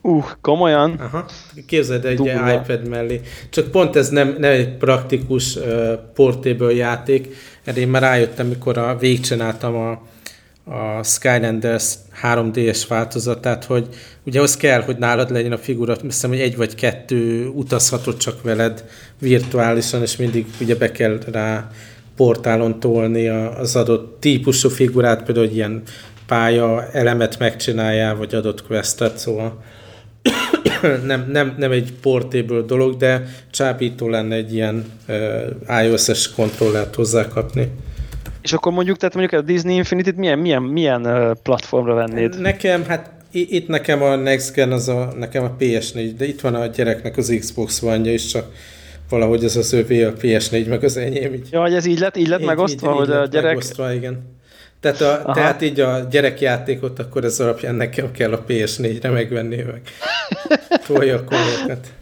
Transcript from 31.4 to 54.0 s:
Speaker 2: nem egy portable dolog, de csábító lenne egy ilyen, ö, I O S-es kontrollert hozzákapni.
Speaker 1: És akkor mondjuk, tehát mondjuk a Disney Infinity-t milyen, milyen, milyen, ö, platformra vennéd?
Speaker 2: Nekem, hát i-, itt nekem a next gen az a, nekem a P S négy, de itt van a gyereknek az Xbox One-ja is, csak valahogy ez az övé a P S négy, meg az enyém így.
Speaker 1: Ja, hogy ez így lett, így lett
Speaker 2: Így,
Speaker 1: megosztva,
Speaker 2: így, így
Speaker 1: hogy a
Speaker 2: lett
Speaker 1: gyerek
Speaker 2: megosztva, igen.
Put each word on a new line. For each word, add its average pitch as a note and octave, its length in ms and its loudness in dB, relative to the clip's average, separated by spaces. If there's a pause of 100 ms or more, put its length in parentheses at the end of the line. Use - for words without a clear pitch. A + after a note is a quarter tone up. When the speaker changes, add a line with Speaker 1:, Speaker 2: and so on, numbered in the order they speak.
Speaker 2:
nem C3+ 120 0
egy B2 300 0
portable A#2+ 600 0
dolog, B2+ 360 2
de B2+ 260 2 (280)
csábító B2 580 -2
lenne A2 260 0
egy A2 200 -4
ilyen, A2 300 -2 (220)
ö, A2 400 -4 (380)
I A2+ 80 4
O A2+ 40 4
S-es - 380 0
kontrollert G#2+ 600 0
hozzákapni. A2+ 760 0 (720)
Speaker 1:
És - 100 -4
akkor F3 200 0
mondjuk, F3+ 240 2
tehát F3+ 180 -2
mondjuk F3+ 260 2
a D3 40 -4
Disney F3 300 0
Infinity-t F3+ 420 0
milyen, E3+ 220 2
milyen, D3+ 240 2
milyen, C3+ 420 0
ö, A#2 280 2 (100)
platformra A#2+ 520 0
vennéd? A#2 460 0
Speaker 2:
Nekem, F#3 440 0
hát E3 260 -6 (200)
i-, F3 160 -2 (100)
itt E3 120 -4
nekem D3+ 340 0
a C#3 140 4
next C3 380 0
gen B2+ 180 2
az B2 160 -2
a, B2 300 -2
nekem B2 260 -4
a B2 140 -2
P C3+ 60 2 (180)
S - 100 -10
négy, A2+ 240 -6
de C3+ 80 -4
itt C#3+ 160 -8
van B2 140 0
a A#2 120 -2
gyereknek A#2 500 -2
az B2 240 0
Xbox - 420 -6
One-ja A2+ 300 0
is, A2 140 -2
csak - 260 -6 (560)
valahogy A2+ 360 2
ez A2+ 120 0
az A2+ 160 0
övé A#2 320 4
a G#2+ 80 0
P A2 280 2
S - 80 -4
négy, A2+ 200 0
meg B2 160 0
az B2+ 120 2
enyém C3 380 -4
így. B2+ 160 -10
Speaker 1:
Ja, E3 100 0
hogy F3 140 2
ez F3 120 0
így E3+ 120 2
lett, F#3 180 0
így E3+ 120 2
lett F3 120 2
Speaker 2:
Így, D#3 60 -2
Speaker 1:
megosztva, D#3 440 0
Speaker 2:
így, C#3+ 40 2
így C#3+ 120 2
Speaker 1:
hogy C#3+ 100 0
a C#3+ 40 4
Speaker 2:
lett C#3 100 0
Speaker 1:
gyerek D3+ 180 2
Speaker 2:
megosztva, B2+ 440 -2
igen. B2+ 420 -8 (460)